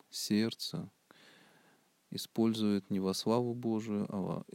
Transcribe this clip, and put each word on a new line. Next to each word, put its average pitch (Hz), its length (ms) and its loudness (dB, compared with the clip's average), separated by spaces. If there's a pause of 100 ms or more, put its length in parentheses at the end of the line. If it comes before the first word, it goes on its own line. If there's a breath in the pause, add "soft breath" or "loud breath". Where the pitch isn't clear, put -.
(100)
сердце - 800 -2 (1200 soft breath)
использует 107 800 2
не 98 100 0
во 95 140 2
славу 120 400 2
Божию, 110 540 -2
а - 80 -4
во, 90 280 -2 (100)